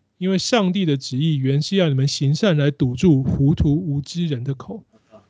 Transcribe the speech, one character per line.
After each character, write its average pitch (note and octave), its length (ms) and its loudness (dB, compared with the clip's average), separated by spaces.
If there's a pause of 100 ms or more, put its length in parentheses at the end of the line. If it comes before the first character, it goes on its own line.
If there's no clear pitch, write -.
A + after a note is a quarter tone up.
(180)
因 F3+ 120 -2
为 F#3+ 80 2
上 F#3+ 340 0
帝 F#3+ 140 0
的 D3 100 2
旨 C3 220 -6
意 D#3 180 0
原 C3+ 260 0
是 G3 140 -4
要 F3+ 140 2
你 C#3 40 0
们 C3+ 140 0
行 C#3+ 260 0
善 E3 240 2
来 D3 140 2
堵 B2+ 240 -2
住 C#3+ 260 4
糊 C#3 320 2
涂 C#3+ 220 2
无 D#3 240 -4
知 E3+ 260 -6
人 B2+ 180 -4
的 C3+ 120 -6
口。” F#3+ 280 -16 (460)